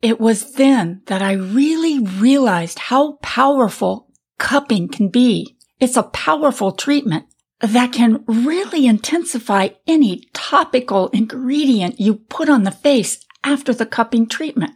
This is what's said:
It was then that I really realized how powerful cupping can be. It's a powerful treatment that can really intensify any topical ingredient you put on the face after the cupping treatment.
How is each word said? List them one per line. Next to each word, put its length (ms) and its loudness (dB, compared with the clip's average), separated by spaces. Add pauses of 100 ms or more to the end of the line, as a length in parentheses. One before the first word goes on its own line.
It 180 0
was 340 0
then 520 2
that 160 -4
I 100 -2
really 680 0
realized 800 0
how 320 0 (100)
powerful 840 0 (300)
cupping 500 -2
can 220 -2
be. 460 0 (220)
It's 180 0
a 60 2
powerful 720 -2
treatment 540 -2 (340)
that 320 2
can 340 2
really 600 0
intensify 800 0 (180)
any 460 2
topical 760 0
ingredient 920 0
you 160 2
put 320 -6
on 160 4
the 80 -2
face 520 0 (200)
after 280 -2
the 140 -2
cupping 400 0
treatment. 500 -6